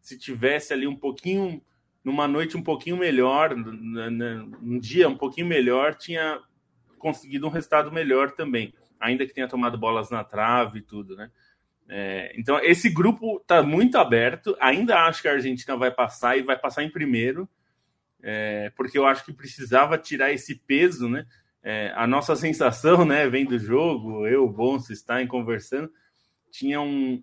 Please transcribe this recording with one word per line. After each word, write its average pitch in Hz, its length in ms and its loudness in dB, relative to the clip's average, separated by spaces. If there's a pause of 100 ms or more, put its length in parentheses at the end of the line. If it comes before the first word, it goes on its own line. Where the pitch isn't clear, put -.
Se - 160 -20
tivesse 135 560 -2
ali 135 140 -2
um 139 80 -4
pouquinho, 170 680 -4 (440)
numa 143 240 0
noite 160 280 -2
um 170 60 -6
pouquinho 165 340 -4
melhor, 143 600 2
n-, 113 540 -8
n-, 113 520 -8
um 120 160 -4
dia 147 300 4
um 135 80 -2
pouquinho 160 320 -6
melhor, 139 480 2
tinha 160 440 -6 (580)
conseguido 139 480 -6
um 156 40 -2
resultado 151 400 0
melhor 139 400 2
também, 123 420 -4 (280)
ainda 127 260 -2
que - 80 -18
tenha 127 140 -6
tomado 120 280 -2
bolas 110 340 -2
na 113 120 -4
trave 110 560 0
e 104 40 -14
tudo, 98 340 -14
né? 107 140 -18 (580)
É, 98 480 -8
então, 135 260 0
esse 175 280 4
grupo 202 560 0
tá 165 160 6
muito 196 340 4
aberto, 123 640 2
ainda 165 460 4
acho 160 160 -2
que 160 60 0
a 143 40 2
Argentina 131 440 -4
vai 123 140 2
passar 123 460 0
e 139 60 0
vai 131 160 -2
passar 143 240 -6
em 156 80 -6
primeiro, 139 580 -2 (720)
é, 107 540 -6
porque 131 220 -4
eu 135 80 4
acho 135 180 2
que - 80 -16
precisava 135 640 2
tirar 143 360 -2
esse 139 240 -8
peso, 139 520 2
né? 139 180 -4 (360)
É, 107 320 -6
a 117 120 0
nossa 143 300 2
sensação, 156 680 4
né, 147 240 2
vem 131 160 0
do 127 140 -2
jogo, 110 680 -2
eu, 127 220 4
Bonso, 120 460 -2
Stein 123 320 -4
conversando, 123 640 -6 (600)
tinha 143 300 -4
um 135 420 -2